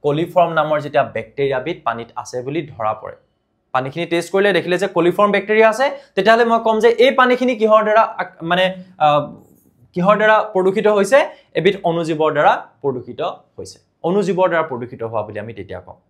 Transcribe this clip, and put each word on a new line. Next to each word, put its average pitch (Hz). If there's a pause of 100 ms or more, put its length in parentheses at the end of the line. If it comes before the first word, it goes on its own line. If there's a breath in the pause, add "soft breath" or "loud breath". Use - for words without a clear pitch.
কলিফৰ্ম 170
নামৰ 151
যেতিয়া 143 (120)
বেক্টেৰিয়াবিধ 135 (100)
পানীত 117 (120)
আছে 117 (100)
বুলি 147 (120)
ধৰা 107
পৰে, - (580)
পানীখিনি 139
টেষ্ট 170
কৰিলে 202
দেখিলে 165
যে 196
কলিফৰ্ম 175
বেক্টেৰিয়া 214
আছে, 247 (280 loud breath)
তেতিয়াহ'লে 226
মই 226
ক'ম 220
যে 233 (160)
এই 269
পানীখিনি 247
কিহৰ 214
দ্বাৰা 214 (200)
আক-, - (100)
মানে, 180 (400 loud breath)
আহ, 147 (760)
কিহৰ 190
দ্বাৰা 214 (180)
প্ৰদূষিত 190 (100)
হৈছে? 202 (400 loud breath)
এবিধ 180 (140)
অণুজীৱৰ 165
দ্বাৰা 165 (300)
প্ৰদূষিত 123 (360)
হৈছে, - (300)
অণুজীৱৰ 185
দ্বাৰা 165
প্ৰদূষিত 120
হোৱা 113
বুলি 104
আমি 117
তেতিয়া 92
কম। - (140)